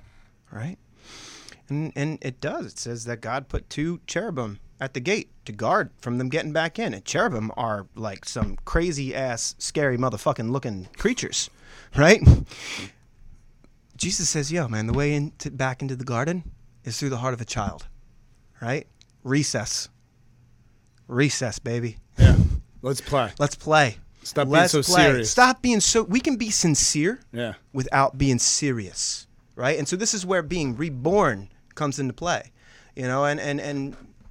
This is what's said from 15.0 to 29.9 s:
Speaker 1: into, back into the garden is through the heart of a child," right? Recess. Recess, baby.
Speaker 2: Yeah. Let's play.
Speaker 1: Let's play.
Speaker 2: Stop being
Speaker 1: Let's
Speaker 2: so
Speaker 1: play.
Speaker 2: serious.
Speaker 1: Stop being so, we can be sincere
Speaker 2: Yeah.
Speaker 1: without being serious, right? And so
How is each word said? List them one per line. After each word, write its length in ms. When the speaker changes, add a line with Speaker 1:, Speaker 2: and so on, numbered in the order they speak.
Speaker 1:
into, 380
back 320
into 120
the 80
garden 460
is 160
through 100
the 80
heart 180
of 60
a 40
child," 420
right? 280
Recess. 640
Recess, 520
baby. 380
Speaker 2:
Yeah. 200
Let's 200
play. 360
Speaker 1:
Let's 180
play. 420
Speaker 2:
Stop 240
being 60
Speaker 1:
Let's 180
Speaker 2:
so 100
Speaker 1:
play. 220
Speaker 2:
serious. 280
Speaker 1:
Stop 300
being 180
so, 240
we 160
can 180
be 120
sincere 680
Speaker 2:
Yeah. 220
Speaker 1:
without 440
being 220
serious, 880
right? 220
And 100
so 80